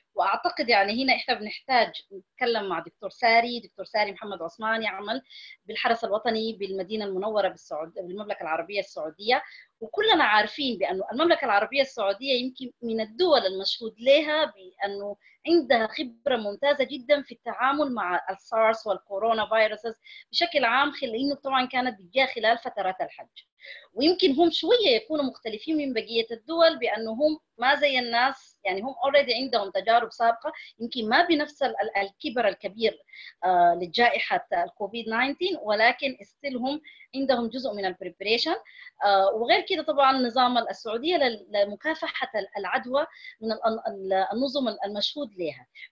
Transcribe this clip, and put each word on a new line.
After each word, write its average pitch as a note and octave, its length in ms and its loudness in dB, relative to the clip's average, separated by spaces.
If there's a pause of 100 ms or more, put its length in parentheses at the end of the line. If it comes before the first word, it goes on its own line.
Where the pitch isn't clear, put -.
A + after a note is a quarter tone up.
(160)
وأعتقد، A3 540 0
يعني، G#3+ 340 2
هنا C4 100 2
إحنا A3+ 260 -2
بنحتاج G#3+ 520 0 (220)
نتكلم G#3 560 -4
مع E3+ 100 -4
دكتور E3+ 300 -12
ساري. A#3 500 2
دكتور G3 260 -14
ساري G#3 260 -2
محمد F#3+ 300 -10
عثمان A3 420 -4
يعمل G#3 380 -6 (440)
بالحرس A3+ 380 -2
الوطني A3 560 -2
بالمدينة G3 460 -6
المنورة G3 420 0
بالسعود-، E3 480 -10
بالمملكة G3 460 -8
العربية E3 380 -4
السعودية، G3 600 -2 (400)
وكلنا F#4 420 2
عارفين G#3+ 540 2
بأنه F#3 260 -2 (100)
المملكة E4 320 2
العربية G#3+ 360 2
السعودية B3 520 -2
يمكن B3+ 380 -6 (100)
من A3+ 200 -2
الدول A#3+ 440 2
المشهود F#3+ 540 -6
لها D4+ 460 4
بأنه G3+ 680 -8 (320)
عندها B3+ 400 4
خبرة B3+ 500 -2
ممتازة B3+ 460 0
جدا C#4 380 0
في C4+ 100 -18
التعامل B3+ 640 -2
مع F3+ 260 -2 (100)
السارس A3 580 0
والكورونا G#3 640 -2
فيروسز A3 440 0 (380)
بشكل D#4+ 340 2
عام، C4+ 260 2
خل-، C#4 160 -6
لأنه C4 280 -2
طبعا C4 300 0
كانت B3 360 -4
بتجاه B3+ 240 0
خلال A#3 320 0
فترات F#3+ 440 -4
الحج. - 260 -8 (680)
ويمكن E4 380 4
هم D#4+ 200 4
شوية F4+ 440 4
يكونوا D4 300 -2
مختلفين A#3+ 520 -6
من C#4 160 -2
بقية A3+ 380 -2
الدول D#4+ 480 2
بأنه A3+ 320 -4
هم D4+ 280 0 (180)
ما C4 180 2
زي C4+ 240 2
الناس، B3 680 -2
يعني F#3+ 160 -2
هم C4 120 -8
already A#3 420 2
عندهم A3 360 -2
تجارب A3+ 400 2
سابقة، A#3 400 0 (280)
يمكن A3+ 300 -6
ما D4+ 160 6
بنفس D4 380 0
ال-، A#3 180 -2
ال-، G#3+ 160 -4
الكبر A3 500 -2
الكبير، G3+ 560 -2 (420)
آه، F3 360 4
لجائحة G#3+ 720 0
الكوفيد G3 520 -4
تسعتاشر، C#4 580 -2
ولكن A#3 600 0
still C#4 320 -10
هم C4+ 260 -4 (340)
عندهم B3+ 340 0
جزء A#3+ 240 -6
من G3+ 120 -4
البريبريشن. G3+ 720 -2 (480)
آه، G3 320 4
وغير C4+ 340 2
كده D#4 140 -2
طبعا C4+ 340 4
نظام B3 400 2
السعودية A#3 600 -2
لل-، A#3+ 340 -2
لمكافحة B3 840 -4
ال-، G3 120 -4 (100)
العدوى B3 500 -2 (340)
من A3 100 -4
ال-، A3 360 -2
ال-، F#3+ 460 -2
النظم B3+ 340 -2
ال-، G#3 180 -4
المشهود G#3 520 -6
لها. D#3 300 -8 (240)